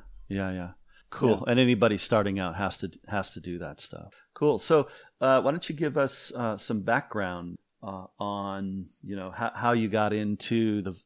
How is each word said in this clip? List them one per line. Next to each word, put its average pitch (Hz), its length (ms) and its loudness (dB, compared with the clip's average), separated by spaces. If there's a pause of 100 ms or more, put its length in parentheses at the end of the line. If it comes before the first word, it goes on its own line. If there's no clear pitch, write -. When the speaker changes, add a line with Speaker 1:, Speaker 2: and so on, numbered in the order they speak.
(300)
Speaker 1:
yeah, 98 240 -2
yeah. 90 160 -6 (400)
Cool. 113 360 2
Speaker 2:
Yeah. 120 60 0
Speaker 1:
And 120 80 4
anybody 117 380 4
starting 98 420 2
out 87 160 -2
has 95 220 -2
to, 92 140 -6 (180)
has 101 220 -2
to - 100 -14
do 87 180 -8
that 76 220 -10
stuff. - 320 -14 (200)
Cool. 151 240 2
So, 147 300 4 (320)
uh, 131 220 6
why 135 100 2
don't 175 160 -4
you 160 80 -6
give 151 220 -2
us, 135 360 -2
uh, 117 220 -2
some 104 280 -4
background, 90 720 -2 (260)
uh, 95 220 -10 (120)
on, 98 680 -6 (160)
you 98 140 -8
know, 92 140 -8
how, 113 220 -4
how 120 200 2
you 113 160 2
got 104 240 2
into 107 720 0
the, 90 220 -6